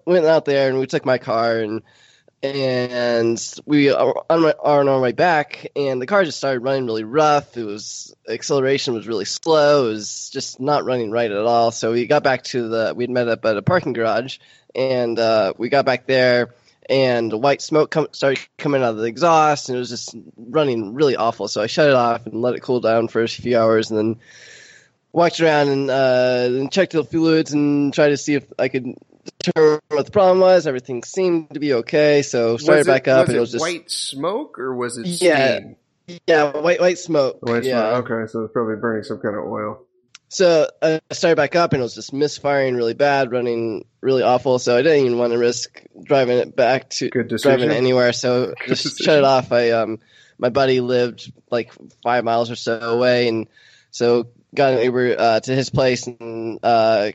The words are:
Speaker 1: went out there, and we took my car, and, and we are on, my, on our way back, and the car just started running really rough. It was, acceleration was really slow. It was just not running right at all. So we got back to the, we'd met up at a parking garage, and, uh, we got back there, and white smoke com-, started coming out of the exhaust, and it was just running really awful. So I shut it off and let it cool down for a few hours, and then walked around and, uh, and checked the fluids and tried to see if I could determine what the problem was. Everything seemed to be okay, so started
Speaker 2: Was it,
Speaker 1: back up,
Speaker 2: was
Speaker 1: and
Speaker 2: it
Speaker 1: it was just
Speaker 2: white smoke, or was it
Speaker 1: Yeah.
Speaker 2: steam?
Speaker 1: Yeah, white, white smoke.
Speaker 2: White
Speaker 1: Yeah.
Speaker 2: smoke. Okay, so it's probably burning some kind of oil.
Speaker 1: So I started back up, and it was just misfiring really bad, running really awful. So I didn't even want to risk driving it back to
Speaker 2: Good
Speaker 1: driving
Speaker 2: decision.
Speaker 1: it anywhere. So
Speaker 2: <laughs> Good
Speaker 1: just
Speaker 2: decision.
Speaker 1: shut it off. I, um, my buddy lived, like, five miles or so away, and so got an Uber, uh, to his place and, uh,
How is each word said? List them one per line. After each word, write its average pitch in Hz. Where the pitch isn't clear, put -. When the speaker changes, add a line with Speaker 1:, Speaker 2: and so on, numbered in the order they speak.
Speaker 1:
went 175
out 160
there, 139
and 131
we 131
took -
my 131
car, 117
and, 110
and 123
we 143
are 127
on, 165
my, 156
on 143
our 135
way 127
back, 156
and 131
the 127
car 196
just 143
started 135
running 135
really 110
rough. 147
It 120
was, -
acceleration 135
was 104
really 107
slow. 147
It 110
was -
just -
not 135
running 117
right 117
at 101
all. 117
So 117
we 120
got 147
back 131
to 120
the, 113
we'd 123
met 123
up 110
at 110
a 101
parking 165
garage, 117
and, 123
uh, 113
we 120
got 139
back 127
there, 123
and 120
white 131
smoke 151
com-, 156
started 135
coming 143
out 120
of 110
the 110
exhaust, 151
and 123
it -
was 123
just -
running 120
really 139
awful. 110
So 107
I 110
shut 151
it 135
off 117
and 110
let 120
it -
cool 123
down 113
for 113
a 113
few 120
hours, 110
and 110
then 110
walked 170
around 151
and, 139
uh, 127
and 131
checked 190
the 156
fluids 160
and 143
tried 151
to 143
see 147
if 135
I 131
could 127
determine 156
what 143
the -
problem 185
was. 185
Everything 127
seemed 170
to 147
be 143
okay, 147
so 117
started 151
Speaker 2:
Was 139
it, 143
Speaker 1:
back 131
up, 131
Speaker 2:
was -
Speaker 1:
and 120
Speaker 2:
it -
Speaker 1:
it 120
was 117
just 120
Speaker 2:
white 170
smoke, 180
or 127
was 120
it 117
Speaker 1:
Yeah. 165
Speaker 2:
steam? -
Speaker 1:
Yeah, 151
white, 165
white 175
smoke. 147
Speaker 2:
White 120
Speaker 1:
Yeah. 117
Speaker 2:
smoke. 120
Okay, 113
so 113
it's 107
probably 110
burning 110
some 107
kind 104
of 80
oil. 107
Speaker 1:
So 165
I 160
started 165
back 143
up, 170
and 139
it 123
was 113
just 110
misfiring 139
really 117
bad, 139
running 117
really 131
awful. 127
So 120
I 123
didn't 147
even 120
want 120
to 120
risk 120
driving 123
it -
back 127
to -
Speaker 2:
Good 120
Speaker 1:
driving 127
Speaker 2:
decision. 151
Speaker 1:
it -
anywhere. 127
So 123
Speaker 2:
<laughs> -
Good -
Speaker 1:
just 127
Speaker 2:
decision. -
Speaker 1:
shut 156
it 139
off. 135
I, 120
um, 110
my 123
buddy 131
lived, 123
like, 117
five 120
miles 117
or 117
so 117
away, 120
and 113
so 120
got 135
an 120
Uber, 123
uh, 113
to 131
his 131
place 127
and, 113
uh, 110